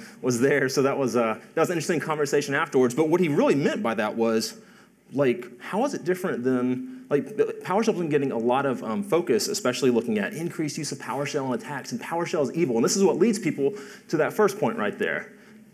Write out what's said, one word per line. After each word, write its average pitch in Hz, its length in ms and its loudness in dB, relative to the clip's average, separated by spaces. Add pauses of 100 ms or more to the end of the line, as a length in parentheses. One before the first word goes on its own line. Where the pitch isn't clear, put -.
(220)
was 123 200 0
there, 139 260 4
so 131 140 0
that 131 160 2
was, 120 180 0
uh, 113 240 0 (140)
that 160 80 2
was 160 80 2
an 175 80 -2
interesting 156 240 0
conversation 147 520 0
afterwards. 139 400 2
But 156 140 2
what 175 140 4
he 165 80 2
really 196 260 4
meant 180 260 0
by 113 120 0
that 107 240 -2
was, 113 380 0 (580)
like, 127 340 0 (140)
how 214 240 -4
is 285 80 -2
it - 100 -6
different 165 400 -2
than, 127 680 -2
like, - 280 -2 (260)
PowerShell's 196 340 0
been 170 120 -2
getting 139 240 2
a 113 40 -2
lot 120 280 2
of, 123 180 -2
um, 107 200 -4
focus, 131 440 2
especially 127 420 0
looking 113 280 2
at 98 160 -2
increased 156 440 -6
use 147 140 -6
of 127 80 -10
PowerShell 139 460 -4
and 127 100 -2
attacks, 147 380 -8
and 113 80 -6
PowerShell 170 420 -2
is 120 100 -2
evil. 156 220 0
And 113 80 2
this 151 140 2
is 196 80 4
what 151 140 4
leads 214 200 4
people 139 340 0 (360)
to 160 80 -2
that 147 160 2
first 208 260 2
point 117 180 0
right 104 220 -2
there. 82 320 -4 (420)